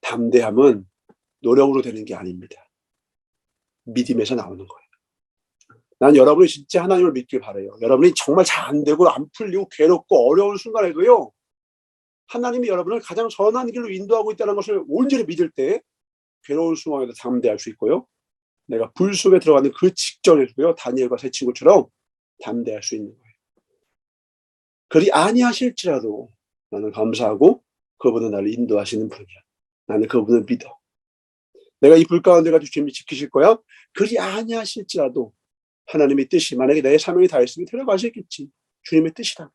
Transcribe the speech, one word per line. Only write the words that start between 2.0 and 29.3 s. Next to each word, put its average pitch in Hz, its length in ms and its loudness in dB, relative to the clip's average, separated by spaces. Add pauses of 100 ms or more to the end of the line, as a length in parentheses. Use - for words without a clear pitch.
게 101 100 -12
아닙니다. 90 420 -16 (1300)
믿음에서 120 500 -4
나오는 95 320 -10
거예요. - 200 -20 (1120)
난 143 160 6
여러분이 147 340 6
진짜 147 360 -6
하나님을 180 280 0
믿길 127 280 -8
바라요. 98 400 -14
여러분이 131 340 4
정말 170 300 0
잘 - 220 -4
안 147 180 -4
되고 151 240 4
안 151 280 -4
풀리고 196 340 -6
괴롭고 156 600 2
어려운 202 260 2
순간에도요. 196 760 0 (960)
하나님이 240 400 -6
여러분을 185 320 -4
가장 226 300 -6
선한 233 400 0
길로 233 200 -10
인도하고 208 420 -2
있다는 208 240 -4
것을 202 320 -4
온전히 240 360 -2
믿을 160 260 -4
때 151 300 -4 (640)
괴로운 160 300 -4
순간에도 139 440 -8
담대할 120 420 -4
수 113 100 -14
있고요. 123 360 -4 (600)
내가 113 260 -6
불 196 220 -2
속에 190 240 4
들어가는 139 400 4
그 180 160 2
직전에도요. 151 800 0
다니엘과 123 440 -4
세 131 120 -8
친구처럼 139 560 2 (560)
담대할 110 400 -8
수 - 140 -10
있는 104 200 -12
거예요. - 160 -20 (1600)
그리 - 240 4
아니하실지라도 180 1160 -2 (400)
나는 104 220 -8
감사하고 113 680 0 (360)
그분은 113 340 0
나를 101 200 -4
인도하시는 107 560 -4
분이야. - 180 -18 (600)